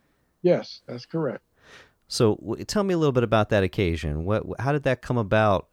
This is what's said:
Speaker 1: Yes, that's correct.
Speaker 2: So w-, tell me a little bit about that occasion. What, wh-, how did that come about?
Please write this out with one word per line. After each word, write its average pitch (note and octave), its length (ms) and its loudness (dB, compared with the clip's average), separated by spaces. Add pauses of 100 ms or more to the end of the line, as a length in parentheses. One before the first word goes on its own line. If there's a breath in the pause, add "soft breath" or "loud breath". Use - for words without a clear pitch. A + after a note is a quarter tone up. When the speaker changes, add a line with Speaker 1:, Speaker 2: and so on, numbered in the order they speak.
(420)
Speaker 1:
Yes, D#3 440 0
that's A#2+ 200 -12
correct. D3+ 360 -6 (640 loud breath)
Speaker 2:
So G#2+ 280 2
w-, F#2 280 -10
tell G#3 200 -2
me F#3+ 80 0
a F3 60 0
little D3+ 140 2
bit B2 120 2
about A2 240 2
that G#2 140 4
occasion. E2 640 -2
What, G#2 200 -2
wh-, - 180 -10
how C3+ 100 0
did D3 100 -2
that B2+ 180 0
come - 160 -4
about? G#2+ 560 2